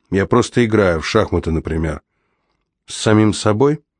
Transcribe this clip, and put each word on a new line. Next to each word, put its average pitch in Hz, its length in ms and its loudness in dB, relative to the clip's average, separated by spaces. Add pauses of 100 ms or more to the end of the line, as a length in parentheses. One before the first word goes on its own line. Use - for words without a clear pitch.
(100)
Я 95 160 0
просто 120 380 0
играю 101 360 2
в - 60 -8
шахматы, 87 440 0
например». 80 500 -4 (840)
«С - 80 -18
самим 107 400 2
собой?» 135 460 0 (200)